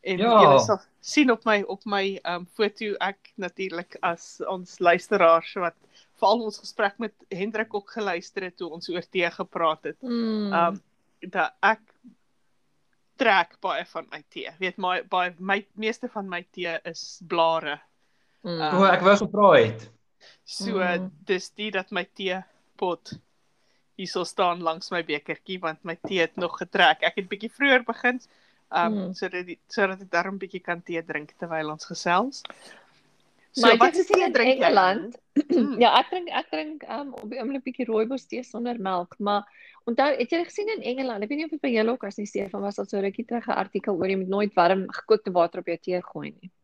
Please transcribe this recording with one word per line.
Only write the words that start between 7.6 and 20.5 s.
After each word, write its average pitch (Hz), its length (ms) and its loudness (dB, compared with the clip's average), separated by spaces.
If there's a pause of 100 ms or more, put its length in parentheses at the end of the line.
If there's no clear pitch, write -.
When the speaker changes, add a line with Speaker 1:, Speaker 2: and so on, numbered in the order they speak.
Speaker 1:
ook 208 180 -8
geluister 190 520 -6
het 180 140 -12
toe 175 120 -10
ons 170 200 -14
oor 175 200 -4
tee 170 220 0
gepraat 170 520 -2
het. 151 180 -10
Speaker 3:
Hmm. 220 520 -4
Speaker 1:
Ehm, 170 220 2 (540)
dat 175 320 -2
ek 220 180 4 (1400)
trek 202 420 2
baie 175 240 -4
van 143 260 -12
my 151 180 -16
tee. - 200 -12 (100)
Weet, 185 180 -6
my, 180 260 -2
baie, 180 340 -2
my, 196 280 -4 (100)
meeste 220 340 -6
van 196 200 -10
my 175 220 -8
tee 170 340 -6
is - 420 -14
blare. 165 520 0 (640)
Speaker 3:
Hmm. 170 200 -8
Speaker 1:
Ehm, 156 140 0
Speaker 2:
O, 196 100 6
ek 180 160 6
wou 196 140 8
gevra 202 360 4 (140)
het. 110 240 -8 (540)
Speaker 1:
So, 190 360 -6